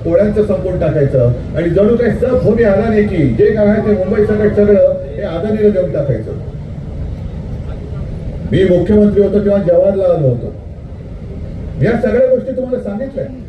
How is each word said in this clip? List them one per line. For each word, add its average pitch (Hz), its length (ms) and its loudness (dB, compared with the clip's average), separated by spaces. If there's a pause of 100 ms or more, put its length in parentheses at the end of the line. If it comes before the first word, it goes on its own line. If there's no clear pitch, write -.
कोळ्यांचं 208 420 2
संपवून 185 340 -2
टाकायचं, 135 520 2 (240)
आणि 170 140 0
जणू 208 260 4
काही 233 160 2
सब 240 320 0
भूमी 226 200 2
आला 214 260 2
नाही 214 180 2
की 165 200 0 (100)
जे 214 180 4
काय 208 120 2
आहे 202 200 2
ते 208 100 2
मुंबई 208 280 2
सकट 208 300 0
सगळं 202 380 4 (220)
हे - 60 -8
अदानीला 208 480 0
देऊन 180 240 0
टाकायचं. 120 380 -2 (2250)
मी 180 180 0
मुख्यमंत्री 202 540 4
होतो 208 220 2
तेव्हा 202 160 2
जवाहरलाल 175 600 2
होतो, 110 300 -2 (1300)
मी 135 60 2
या 226 160 2
सगळ्या 247 280 2
गोष्टी 254 260 0
तुम्हाला 254 280 -4
सांगितल्या. 214 420 -6 (240)